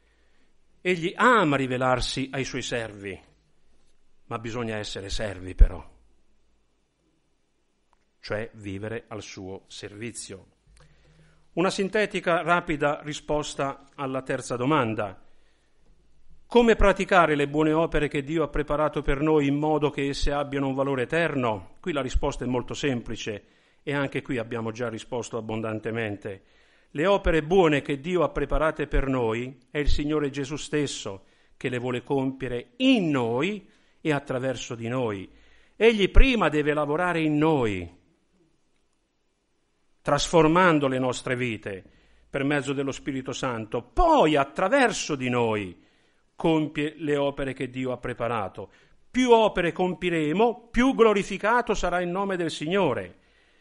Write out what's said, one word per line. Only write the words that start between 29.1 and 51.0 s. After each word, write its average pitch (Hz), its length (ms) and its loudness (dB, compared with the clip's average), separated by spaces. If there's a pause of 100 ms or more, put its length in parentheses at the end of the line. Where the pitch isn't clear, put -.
è 151 80 -4
il 143 100 2
Signore 147 420 2
Gesù 139 260 -6
stesso 131 680 -6 (300)
che 135 120 -6
le 123 100 -4
vuole 123 240 -4
compiere 131 760 -4
in 247 320 2
noi 139 580 -2 (320)
e 160 120 -2
attraverso 131 640 -4
di 117 140 -8
noi. 113 420 -4 (460)
Egli 208 340 4
prima 240 380 8
deve 147 260 0
lavorare 160 460 0
in 151 180 2
noi, 117 500 2 (2250)
trasformando 156 880 4
le 131 100 0
nostre 127 380 -2
vite 107 480 -6 (440)
per 139 140 -4
mezzo 139 300 0
dello 139 180 -2
Spirito 135 420 -8
Santo, 117 500 -6
poi 277 520 4
attraverso 185 800 0
di 127 140 -4
noi 110 520 -2 (540)
compie 151 640 0
le 147 200 -2
opere 139 360 -2
che 131 180 -8
Dio 127 220 -6
ha 120 60 -6
preparato. 117 720 -6 (400)
Più 254 220 2
opere 196 400 4
compiremo, 180 1040 0
più 254 240 4
glorificato 214 760 0